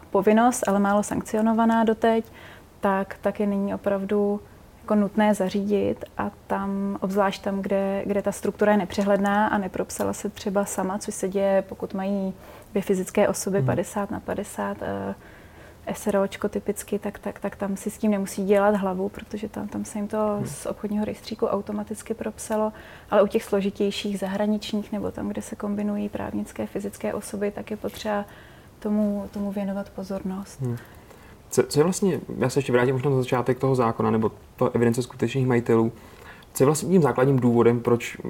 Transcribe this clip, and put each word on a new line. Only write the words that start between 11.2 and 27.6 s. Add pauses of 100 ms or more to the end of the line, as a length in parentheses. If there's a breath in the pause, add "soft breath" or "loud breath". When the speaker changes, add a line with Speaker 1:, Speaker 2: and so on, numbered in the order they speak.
Speaker 1:
děje,
pokud
mají (360 loud breath)
dvě
fyzické
osoby
Speaker 2:
Mhm.
Speaker 1:
padesát
na
padesát,
eh, (800 loud breath)
S
R
O
čko
typicky,
tak,
tak,
tak
tam
si
s
tím
nemusí
dělat
hlavu,
protože
tam,
tam
se
jim
to
Speaker 2:
Mhm.
Speaker 1:
z
obchodního
rejstříku
automaticky
propsalo, (380 loud breath)
ale
u
těch
složitějších
zahraničních
nebo
tam,
kde
se
kombinují
právnické,
fyzické
osoby,
tak